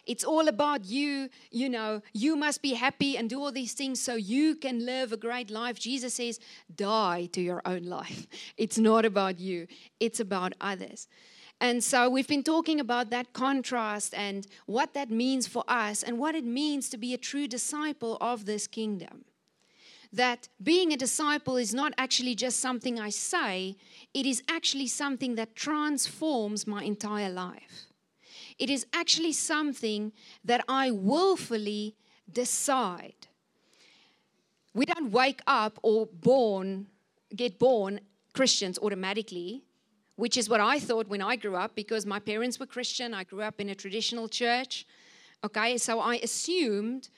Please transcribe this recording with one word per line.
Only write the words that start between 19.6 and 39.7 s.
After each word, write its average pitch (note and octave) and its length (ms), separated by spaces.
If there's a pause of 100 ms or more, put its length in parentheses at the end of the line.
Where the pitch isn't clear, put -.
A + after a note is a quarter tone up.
That A#3+ 340 (160)
being E4 300
a C#4+ 40
disciple C#4+ 600
is A3 160
not C#4 240
actually B3+ 380
just B3 240
something B3 400
I G#3+ 100
say, G3 640 (380)
it C4+ 120
is B3+ 220
actually C#4 400
something C4+ 480
that A3 220
transforms C#4+ 1080
my G3+ 180
entire G#3 460
life. - 580 (680)
It B3+ 120
is C4+ 240
actually E4 400
something A#3 800 (320)
that A#3 240
I C4 220
willfully G#3+ 1040 (360)
decide. A#3+ 960 (1500)
We A#3+ 120
don't E4 260
wake B3+ 360
up G#3+ 360
or A3 220
born, G3 840 (480)
get A#3 240
born G#3 400 (320)
Christians G3+ 480
automatically, G3 840 (520)